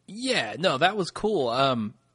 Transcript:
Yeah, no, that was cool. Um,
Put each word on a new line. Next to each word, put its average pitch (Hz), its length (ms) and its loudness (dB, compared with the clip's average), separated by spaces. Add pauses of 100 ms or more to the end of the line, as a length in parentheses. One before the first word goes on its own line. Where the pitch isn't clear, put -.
Yeah, 196 520 -4
no, 156 200 2
that 185 180 4
was 185 140 -2
cool. 151 380 0
Um, 120 460 0 (200)